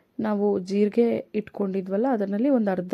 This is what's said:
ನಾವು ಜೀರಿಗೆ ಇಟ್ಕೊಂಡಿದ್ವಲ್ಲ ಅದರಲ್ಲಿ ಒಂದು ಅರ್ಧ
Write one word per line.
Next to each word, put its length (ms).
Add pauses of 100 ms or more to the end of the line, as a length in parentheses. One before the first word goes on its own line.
(200)
ನಾವು 400
ಜೀರಿಗೆ 760
ಇಟ್ಕೊಂಡಿದ್ವಲ್ಲ 760
ಅದರಲ್ಲಿ 400
ಒಂದು 220
ಅರ್ಧ 220